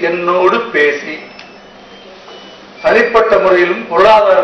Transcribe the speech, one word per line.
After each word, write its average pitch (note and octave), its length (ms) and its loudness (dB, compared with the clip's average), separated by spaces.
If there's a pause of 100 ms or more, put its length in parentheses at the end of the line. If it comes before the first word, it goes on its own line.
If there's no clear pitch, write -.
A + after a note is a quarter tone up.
என்னோடு F3+ 480 0 (180)
பேசி, C#3+ 400 -2 (1700)
தனிப்பட்ட A3+ 480 0 (100)
முறையிலும் F#3 480 0
பொருளாதார G3 520 4